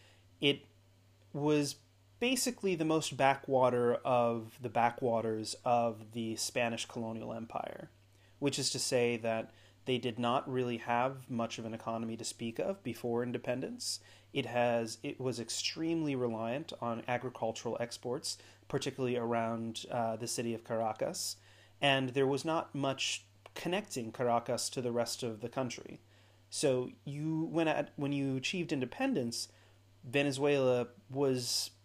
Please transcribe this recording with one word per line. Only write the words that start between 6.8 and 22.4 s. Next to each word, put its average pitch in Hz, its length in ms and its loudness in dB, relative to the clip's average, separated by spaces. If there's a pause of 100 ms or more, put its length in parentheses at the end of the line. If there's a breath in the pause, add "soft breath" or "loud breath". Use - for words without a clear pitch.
colonial 113 460 -6
empire, - 600 -8 (480 soft breath)
which 143 180 2
is 135 120 0
to 131 100 -2
say 120 380 2
that 113 340 -2 (320 soft breath)
they 127 140 2
did 117 200 -2
not 123 320 2
really 123 280 0
have 127 520 0
much 113 300 -2
of 110 40 -8
an 110 80 -6
economy 113 440 -4
to 110 80 -10
speak 113 340 -6
of 196 240 -2
before 120 400 -2
independence. 123 800 -4 (320 loud breath)
It - 140 -2
has, 120 580 2
it 143 160 -6
was 127 180 -2
extremely 160 800 0
reliant 120 640 -2
on 117 260 -2
agricultural 120 720 -4
exports, 120 580 -6 (300 loud breath)
particularly 131 500 -2
around, 117 720 -2
uh, 113 280 0
the 117 100 -6
city 117 280 -2
of 110 100 -8
Caracas, 113 720 -2 (440 soft breath)
and 135 280 4
there 135 180 4
was 135 180 0